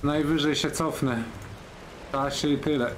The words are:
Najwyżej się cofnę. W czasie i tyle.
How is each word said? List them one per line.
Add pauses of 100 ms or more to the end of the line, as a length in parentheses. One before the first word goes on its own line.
Najwyżej
się
cofnę. (840)
W
czasie
i
tyle.